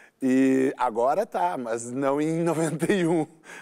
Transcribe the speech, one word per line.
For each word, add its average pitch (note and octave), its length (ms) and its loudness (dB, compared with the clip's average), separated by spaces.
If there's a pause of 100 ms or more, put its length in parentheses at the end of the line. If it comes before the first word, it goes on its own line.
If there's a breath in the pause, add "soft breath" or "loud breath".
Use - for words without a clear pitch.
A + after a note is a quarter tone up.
(220 loud breath)
E C3 560 4
agora B2+ 480 0
tá, F3+ 320 -2
mas A#2 340 -6
não C#3 280 0
em D#3+ 240 0
noventa E3 480 0
e F#3 160 2
um. D#3+ 180 0 (360 loud breath)